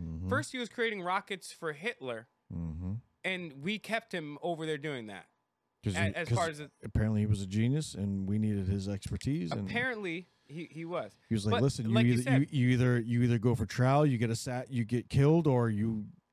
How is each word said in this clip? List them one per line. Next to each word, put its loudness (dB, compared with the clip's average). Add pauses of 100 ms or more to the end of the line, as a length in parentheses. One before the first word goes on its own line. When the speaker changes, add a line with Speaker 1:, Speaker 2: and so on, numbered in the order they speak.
Speaker 1:
Mm-hmm. -6
Speaker 2:
first -2
he -8
was -6
creating -4
rockets -4
for -6
Hitler, -8 (280)
Speaker 1:
Mm-hmm. -6 (300)
Speaker 2:
and -6
we -4
kept -6
him -8
over -4
there -2
doing -8
that. -14 (580)
Speaker 1:
'Cause -2
Speaker 2:
A-, 2
Speaker 1:
he, -2
Speaker 2:
as -4
Speaker 1:
'cause 2
Speaker 2:
far 2
as -10
it -12 (140)
Speaker 1:
apparently 2
he 4
was 2
a -4
genius, 0
and -2
we 0
needed 0
his -2
expertise. -4
And -4
Speaker 2:
Apparently, -4 (200)
he, -12
he -12
was. -6 (180)
Speaker 1:
he 2
was -2
like, 4
Speaker 2:
But 4
Speaker 1:
"Listen, 2
you 4
Speaker 2:
like 6
you 6
Speaker 1:
either, 2
Speaker 2:
said 4
Speaker 1:
you, 2
you 6
either, 4
you 0
either 4
go 4
for -2
trial, 4
you 4
get 2
a 0
sat-, -8
you 0
get -2
killed, 6
or 4
you." 0 (280)